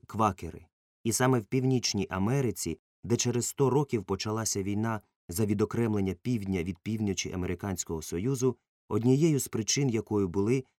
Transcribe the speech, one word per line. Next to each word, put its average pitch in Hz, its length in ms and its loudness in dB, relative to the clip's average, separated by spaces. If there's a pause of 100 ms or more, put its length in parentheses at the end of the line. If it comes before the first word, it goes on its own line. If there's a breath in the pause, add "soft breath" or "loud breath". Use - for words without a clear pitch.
квакери, 101 580 -2 (380)
і 113 80 0
саме 127 280 2
в 101 60 -4
Північній 127 640 0
Америці, 101 680 -2 (240)
де 113 140 0
через 120 300 2
сто 135 220 2
років 123 340 0
почалася 104 600 -2
війна 107 380 -2 (280)
за 98 160 0
відокремлення 104 760 0
півдня 98 420 -2
від 90 160 -6
півночі 101 520 -2
Американського 90 680 -4
Союзу, 120 560 -2 (320)
однією 131 500 4
з - 80 -4
причин 123 420 0
якої 104 380 2
були 104 360 0 (160 soft breath)